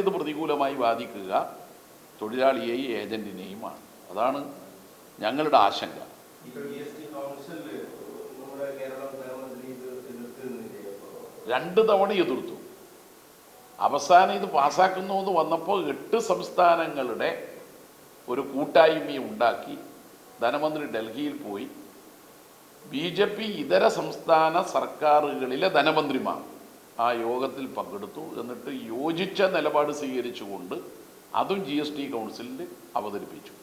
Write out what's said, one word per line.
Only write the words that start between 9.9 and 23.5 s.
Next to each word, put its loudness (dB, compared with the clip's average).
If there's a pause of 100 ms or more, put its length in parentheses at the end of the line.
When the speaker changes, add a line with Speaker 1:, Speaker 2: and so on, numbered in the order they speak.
Speaker 2:
എതിർത്തിരുന്നില്ലേ? -12 (720)
Speaker 1:
രണ്ട് 2 (100)
തവണ 6 (120)
എതിർത്തു. -2 (1300)
അവസാനം 8
ഇത് -2
പാസ്സാക്കുന്നു 2
എന്ന് -2
വന്നപ്പോൾ 2 (140)
എട്ട് 0 (120)
സംസ്ഥാനങ്ങളുടെ 2 (1000)
ഒരു 0 (100)
കൂട്ടായ്മയെ 6
ഉണ്ടാക്കി 0 (640)
ധനമന്ത്രി 0 (120)
ഡൽഹിയിൽ -4
പോയി. -8 (1200)
ബി -2 (100)
ജെ 6 (100)
പി -4 (160)